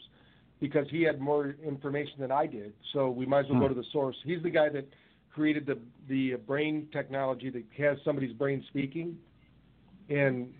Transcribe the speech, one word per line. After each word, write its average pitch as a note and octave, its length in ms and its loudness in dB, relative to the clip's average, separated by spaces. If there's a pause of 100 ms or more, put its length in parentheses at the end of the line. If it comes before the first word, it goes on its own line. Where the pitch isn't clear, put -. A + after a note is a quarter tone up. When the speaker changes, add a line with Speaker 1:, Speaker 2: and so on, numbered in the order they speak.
(600)
Speaker 1:
because C#3+ 280 2
he D#3+ 120 0
had D3+ 180 2
more C#3+ 420 0
information C#3+ 580 -4
than C3 120 -4
I D3+ 160 2
did. G#2+ 240 -10 (220)
So C3+ 160 2
we B2+ 160 -2
might C#3 200 4
as C#3+ 60 -4
well B2+ 80 6
go C#3 80 6
Speaker 2:
Hmm. C3+ 60 2
Speaker 1:
to B2 80 -2
the A2+ 100 -10
source. C3+ 320 0
He's E3 200 -4
the F3 60 0
guy D3+ 200 4
that C#3 160 -4 (480)
created D3+ 320 0
the, C3 140 -2 (280)
the C3 280 0
brain D3 580 -2
technology C3+ 560 -4
that B2 140 -8 (140)
has C#3+ 280 2
somebody's C3+ 280 0
brain C3+ 360 0
speaking. E3 480 -4 (920)
And, C3 500 2